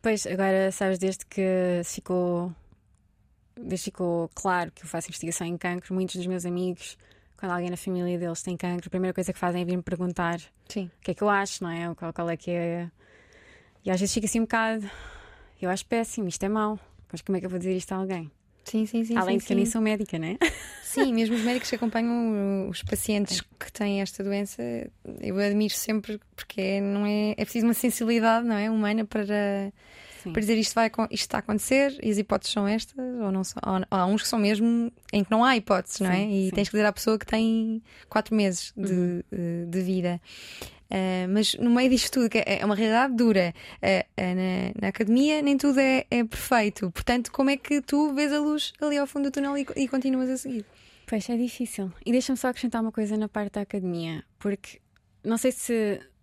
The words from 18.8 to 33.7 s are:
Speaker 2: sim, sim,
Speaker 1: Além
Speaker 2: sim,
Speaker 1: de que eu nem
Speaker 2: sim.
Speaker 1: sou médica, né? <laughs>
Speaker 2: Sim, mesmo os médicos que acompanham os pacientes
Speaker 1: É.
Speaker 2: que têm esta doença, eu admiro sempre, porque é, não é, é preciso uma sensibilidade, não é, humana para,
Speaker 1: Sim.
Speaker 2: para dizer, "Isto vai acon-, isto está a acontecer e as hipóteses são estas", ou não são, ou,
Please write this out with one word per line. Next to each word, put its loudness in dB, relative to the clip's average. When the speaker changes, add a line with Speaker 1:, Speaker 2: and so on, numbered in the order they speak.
Speaker 2:
sim, 0
sim, -2
Speaker 1:
Além 2
Speaker 2:
sim, 4
Speaker 1:
de -8
que 0
eu 4
nem 4
Speaker 2:
sim. -2
Speaker 1:
sou 0
médica, 0
né? -4
<laughs> -2
Speaker 2:
Sim, 2
mesmo 2
os 0
médicos 0
que -2
acompanham 0
os -8
pacientes 0
Speaker 1:
É. -14
Speaker 2:
que -16
têm -2
esta -6
doença, -4
eu -2
admiro 2
sempre, -2
porque -10
é, 0
não 0
é, 2
é -2
preciso 0
uma 4
sensibilidade, 2
não 2
é, 0
humana 2
para, 0
Speaker 1:
Sim. -8
Speaker 2:
para 2
dizer, 4
"Isto 0
vai 4
acon-, 0
isto -4
está -2
a 2
acontecer 2
e 0
as 2
hipóteses 0
são 2
estas", -2
ou -4
não 0
são, -8
ou, 0